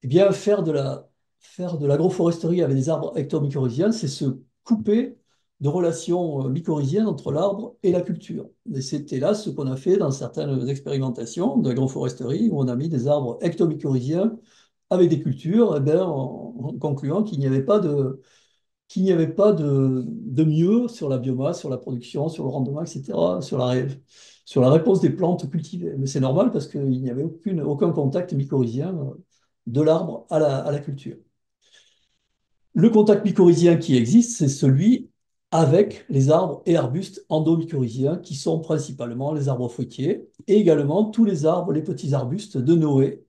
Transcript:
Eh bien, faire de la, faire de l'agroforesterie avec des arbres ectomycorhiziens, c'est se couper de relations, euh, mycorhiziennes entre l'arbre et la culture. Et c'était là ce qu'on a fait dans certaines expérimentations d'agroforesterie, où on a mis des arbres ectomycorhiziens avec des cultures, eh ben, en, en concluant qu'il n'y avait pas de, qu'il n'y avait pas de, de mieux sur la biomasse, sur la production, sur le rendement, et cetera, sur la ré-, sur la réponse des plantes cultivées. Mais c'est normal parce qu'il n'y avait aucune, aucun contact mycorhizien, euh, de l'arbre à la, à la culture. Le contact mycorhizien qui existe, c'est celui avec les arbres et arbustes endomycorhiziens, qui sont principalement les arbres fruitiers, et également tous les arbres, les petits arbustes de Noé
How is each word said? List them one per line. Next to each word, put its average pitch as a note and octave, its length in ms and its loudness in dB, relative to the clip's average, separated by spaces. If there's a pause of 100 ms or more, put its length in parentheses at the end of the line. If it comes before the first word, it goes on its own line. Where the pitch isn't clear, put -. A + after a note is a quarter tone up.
Eh C#3 40 -8
bien, F3+ 260 6
faire G3+ 300 0
de D#3+ 80 -2
la, C3+ 380 -4 (300)
faire F3+ 380 -10
de C#3+ 100 -2
l'agroforesterie E3+ 760 0
avec C3+ 140 2
des C3+ 140 0
arbres D#3 260 -2
ectomycorhiziens, C#3+ 800 -2
c'est F#3+ 160 -4
se D3 160 -6 (380)
couper A3 540 0 (420)
de C#3 100 0
relations, E3+ 760 -2
euh, C3+ 40 -4
mycorhiziennes D3+ 560 -2
entre - 260 -4
l'arbre F#3+ 520 -2
et F#3 80 4
la F3 100 2
culture. - 480 -8 (240)
Et C3+ 80 -6
c'était C#3 380 -6
là E3+ 160 2
ce F#3+ 160 -8
qu'on C#3 160 -6
a C3 100 -4
fait F#3 200 0
dans E3 120 0
certaines C3+ 600 -4
expérimentations C#3 880 -4
d'agroforesterie, C3+ 920 -2
où D#3 100 -2
on C3 80 0
a B2 80 -2
mis D3 140 -4
des C3 180 -2
arbres C#3+ 340 0
ectomycorhiziens D#3+ 920 -2 (540)
avec F3+ 200 4
des D#3 120 0
cultures, F3+ 560 0
eh - 20 0
ben, D3+ 220 2
en, C#3 580 -6
en - 200 -8
concluant D3 440 -2
qu'il E3+ 160 -6
n'y C#3 60 -2
avait C3+ 180 0
pas G#3 160 2
de, C#3+ 420 -2 (680)
qu'il F#3 160 -4
n'y F#3+ 80 4
avait E3 160 2
pas G3+ 260 4
de, C3+ 540 2
de C#3+ 360 -2
mieux F3 440 2
sur F3 220 -8
la C3 100 -2
biomasse, C3 400 -4
sur D#3 100 -10
la B2+ 80 -4
production, C3+ 500 -6
sur D#3+ 160 -8
le C3+ 60 -4
rendement, C#3 320 -4
et E3 60 -8
cetera, F3 540 -2
sur - 180 -6
la B2 80 0
ré-, B2+ 340 -2 (420)
sur - 180 0
la B2+ 100 6
réponse E3+ 280 4
des D#3 120 4
plantes F3 380 -2
cultivées. F3 480 -6
Mais C3+ 100 -4
c'est - 120 -4
normal C#3 320 2
parce - 160 -4
qu'il C3+ 340 -2
n'y B2+ 100 -6
avait C3 120 -4
aucune, E3 380 -6
aucun D3 300 0
contact D#3+ 420 -2
mycorhizien, C#3 640 -2
euh, C3+ 180 -8 (540)
de A#2 140 0
l'arbre D#3 500 0
à D#3+ 80 2
la, C#3 180 2
à D3 140 -4
la C#3+ 80 -4
culture. - 380 -12 (1600)
Le G#3 160 6
contact G#3+ 340 4
mycorhizien F3 540 6
qui - 180 0
existe, C3 420 4
c'est C#3+ 120 2
celui D3 600 2 (420)
avec D#3+ 580 2
les C3+ 220 4
arbres F3 340 2
et E3+ 120 4
arbustes D3 500 -4
endomycorhiziens, D#3 880 0
qui - 180 -12
sont D#3+ 240 -2
principalement C3+ 760 -6
les C#3 160 -2
arbres B2 200 -4
fruitiers, - 600 -6 (180)
et G#3+ 80 4
également E3 500 4
tous A3 200 2
les D#3+ 200 0
arbres, D#3+ 280 0
les D#3 100 -2
petits D3 300 -4
arbustes C#3 440 -4
de C3 160 2
Noé C#3+ 560 2